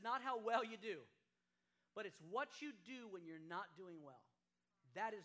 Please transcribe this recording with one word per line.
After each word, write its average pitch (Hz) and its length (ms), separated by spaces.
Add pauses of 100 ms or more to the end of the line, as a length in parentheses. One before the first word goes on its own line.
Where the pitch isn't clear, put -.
not 247 240
how 247 160
well 233 240
you 226 80
do, 190 320 (880)
but 214 80
it's 196 160 (160)
what 285 240
you 294 240
do 247 320
when 180 80
you're 160 240
not 175 320
doing 175 240
well. 127 240 (720)
That 220 160
is 202 100